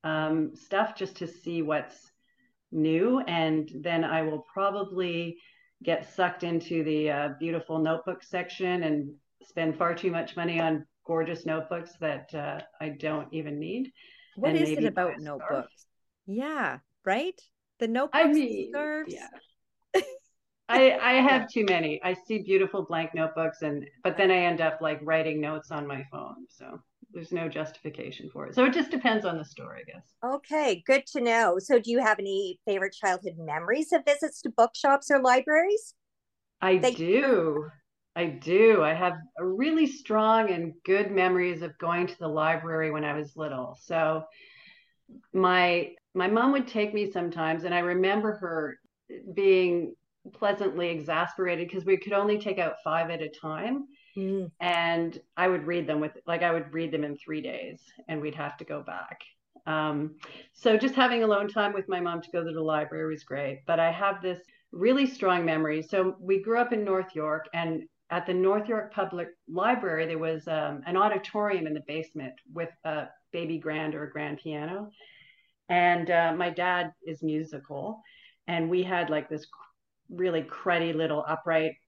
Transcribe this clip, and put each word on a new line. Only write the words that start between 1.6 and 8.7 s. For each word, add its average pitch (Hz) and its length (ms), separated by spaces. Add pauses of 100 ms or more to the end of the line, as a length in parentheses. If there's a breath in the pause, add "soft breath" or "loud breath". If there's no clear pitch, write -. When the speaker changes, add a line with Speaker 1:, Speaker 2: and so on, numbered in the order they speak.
Speaker 1:
what's 147 360 (720)
new. 165 500
And 156 460 (140)
then 165 240
I 160 200
will 156 280
probably 185 880 (440 soft breath)
get - 300
sucked 180 300
into 165 420
the, 151 260
uh, 147 180 (120)
beautiful 165 380
notebook 165 440
section 180 600